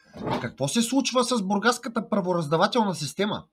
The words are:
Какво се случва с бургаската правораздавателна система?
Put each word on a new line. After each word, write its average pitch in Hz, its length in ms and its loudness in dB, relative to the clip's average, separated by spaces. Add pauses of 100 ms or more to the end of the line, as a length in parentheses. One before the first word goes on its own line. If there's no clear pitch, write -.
(420)
Какво 131 260 -4
се 233 140 2
случва 247 420 2
с 240 200 0
бургаската 202 680 0
правораздавателна 180 880 2
система? 151 580 -4